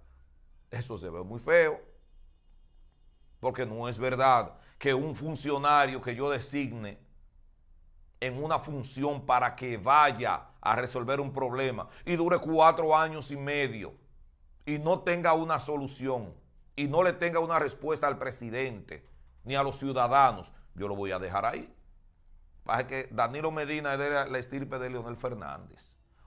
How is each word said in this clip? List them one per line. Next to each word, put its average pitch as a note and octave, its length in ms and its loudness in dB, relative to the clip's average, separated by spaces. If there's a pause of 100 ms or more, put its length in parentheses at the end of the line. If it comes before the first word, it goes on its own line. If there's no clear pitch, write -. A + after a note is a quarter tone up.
(720)
eso A#2 260 -8
se F2+ 100 -10
ve E2+ 140 -8
muy G#2 160 -10
feo, D#3+ 420 4 (1600)
porque B2+ 280 -4
no A2+ 220 -8
es A2 120 -6
verdad B2+ 540 4 (240)
que C#3 160 2
un C#3+ 200 -2
funcionario C#3+ 880 2
que A#2 160 -6
yo C#3 120 -2
designe A#2+ 680 -4 (1200)
en B2+ 240 -6
una D#3 160 0
función C#3 680 -4
para B2 280 4
que B2 220 -6
vaya A#2+ 720 4 (120)
a G#2+ 140 2
resolver B2 460 -2
un C#3 120 -6
problema C3 540 -2 (180)
y F3 120 0
dure E3+ 240 4
cuatro D#3+ 560 6
años D#3 340 0
y C#3+ 60 -8
medio C#3 580 -4 (680)
y D3 160 -2
no F3+ 220 0
tenga F3 320 2
una E3 260 0
solución C3 720 -4 (400)
y C#3+ 140 -2
no D#3+ 160 4
le F3+ 80 4
tenga E3+ 260 -2
una E3 220 2
respuesta D3 480 -2
al C3+ 100 -2
presidente A#2+ 880 -8 (400)
ni B2+ 100 -6
a C#3 80 2
los C#3 160 -2
ciudadanos, B2+ 720 2 (220)
yo G2+ 140 -6
lo G2+ 80 -4
voy G2 140 -4
a F#2 80 -2
dejar F#2+ 280 -2
ahí. - 280 -6 (880)
Pasa B2 240 -2
que C3 240 -6
Danilo A#2+ 400 0
Medina D3+ 440 -4
es C3+ 40 -2
de C#3+ 120 -2
la, C#3 160 0
la C3 120 -4
estirpe C3+ 400 -8
de B2+ 120 -6
Leonel A#2+ 260 -8
Fernández, F#2 800 -10 (300)